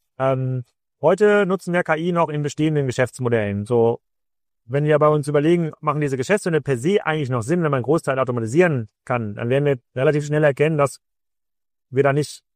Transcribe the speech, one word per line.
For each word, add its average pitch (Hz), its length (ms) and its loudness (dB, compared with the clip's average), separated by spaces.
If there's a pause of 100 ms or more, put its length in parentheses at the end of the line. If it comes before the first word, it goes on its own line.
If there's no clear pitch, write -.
(200)
Ähm, 131 440 -2 (380)
heute 202 460 4
nutzen 180 260 -4
wir 180 100 0
K 160 120 0
I 170 160 -2
noch 170 180 0
in 147 140 -4
bestehenden 151 420 0
Geschäftsmodellen. 117 800 -2
So, 117 340 2 (680)
wenn 139 200 -2
wir 151 140 4
bei 151 80 4
uns 151 200 2
überlegen, 151 440 2 (100)
machen 151 200 -2
diese 135 160 -2
Geschäftsmodelle 165 440 0
per 135 160 -2
se 175 280 0
eigentlich 156 240 -2
noch 123 120 -2
Sinn, 165 220 -2
wenn 151 80 0
man 135 80 0
einen 120 40 -4
Großteil 135 360 0
automatisieren 123 680 0 (180)
kann, 113 300 -4
dann 117 140 -6
werden 139 160 2
wir 139 120 2 (180)
relativ 147 300 0
schnell 151 180 0
erkennen, 151 340 2
dass 143 220 0 (920)
wir 127 140 0
da 139 100 2
nicht 143 300 -6 (120)